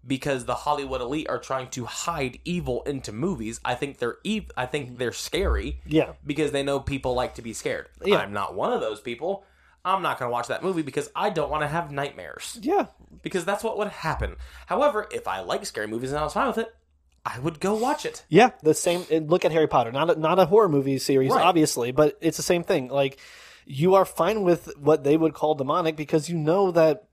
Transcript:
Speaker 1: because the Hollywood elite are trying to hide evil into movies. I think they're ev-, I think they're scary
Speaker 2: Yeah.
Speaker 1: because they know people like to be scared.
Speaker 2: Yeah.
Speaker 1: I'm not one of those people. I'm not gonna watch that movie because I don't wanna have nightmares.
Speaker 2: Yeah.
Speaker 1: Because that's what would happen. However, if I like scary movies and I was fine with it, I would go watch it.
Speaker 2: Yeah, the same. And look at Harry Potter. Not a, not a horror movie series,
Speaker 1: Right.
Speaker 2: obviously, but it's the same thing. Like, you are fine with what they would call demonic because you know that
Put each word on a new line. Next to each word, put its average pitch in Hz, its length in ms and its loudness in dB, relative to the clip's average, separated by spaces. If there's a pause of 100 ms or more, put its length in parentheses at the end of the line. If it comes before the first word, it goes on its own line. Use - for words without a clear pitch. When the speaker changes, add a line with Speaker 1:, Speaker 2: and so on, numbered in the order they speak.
Speaker 1:
because 131 400 -2
the 120 100 -2
Hollywood 135 460 -2
elite 139 280 -4
are 147 100 -4
trying 131 320 -6
to 123 140 -8
hide 143 600 -6
evil 151 380 -4
into 131 280 -8
movies. 117 540 -4
I 123 100 -2
think 139 240 -8
they're 120 260 -4
ev-, 208 320 -4
I 127 80 -4
think 127 320 -8
they're 120 160 -2
scary 143 720 -4
Speaker 2:
Yeah. 151 280 2 (120)
Speaker 1:
because 143 260 -2
they 139 120 0
know 139 180 -2
people 131 320 -4
like 123 220 -2
to 120 60 -16
be 113 120 -12
scared. 101 340 -8 (160)
Speaker 2:
Yeah. 190 140 2
Speaker 1:
I'm 98 160 -4
not 98 220 -4
one 160 180 -2
of 233 80 -2
those 107 180 -6
people. 151 460 -8 (400)
I'm 190 160 0
not 147 180 -2
gonna 120 120 -4
watch 120 160 -4
that - 160 -6
movie 175 180 -2
because 143 340 -6
I 190 140 -2
don't 156 200 -4
wanna 147 200 -4
have 156 220 -4
nightmares. 139 680 -10
Speaker 2:
Yeah. 311 260 0 (340)
Speaker 1:
Because 165 240 -4
that's 202 180 -2
what 220 140 -4
would 208 120 -2
happen. 131 460 -4 (320)
However, 247 440 0
if - 160 -8
I 95 140 -4
like 151 240 -6
scary 107 220 -6
movies 120 240 -6
and 147 80 -4
I 151 40 -2
was 151 100 -6
fine 262 140 0
with 214 100 -2
it, 226 160 -6 (520)
I - 140 -6
would 156 220 -4
go 196 140 2
watch 262 300 -2
it. - 220 -8
Speaker 2:
Yeah, 214 240 8 (100)
the 151 120 6
same. 175 360 0
And 156 220 0
look 180 140 4
at 170 80 4
Harry 156 140 4
Potter. 123 260 2
Not 151 160 0
a, 156 100 4
not 160 200 2
a 180 60 8
horror 202 240 6
movie 139 300 2
series, 135 320 4
Speaker 1:
Right. 262 140 4
Speaker 2:
obviously, 151 480 4
but 151 260 4
it's 165 180 0
the 160 60 -6
same 175 200 2
thing. 139 260 0
Like, 139 300 0 (460)
you 160 300 4
are 190 80 8
fine 202 400 0
with 170 340 2
what 143 280 4
they 143 100 6
would 160 180 2
call 151 220 0
demonic 156 400 -2
because 151 340 0
you 170 80 -2
know 180 340 2
that 160 420 4